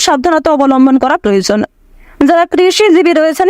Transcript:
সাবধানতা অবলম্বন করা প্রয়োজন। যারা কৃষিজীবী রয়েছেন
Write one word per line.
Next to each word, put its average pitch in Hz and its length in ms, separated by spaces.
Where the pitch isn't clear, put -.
সাবধানতা 311 480
অবলম্বন 269 480
করা 269 140
প্রয়োজন। 202 420
যারা 339 160
কৃষিজীবী 359 680
রয়েছেন 320 360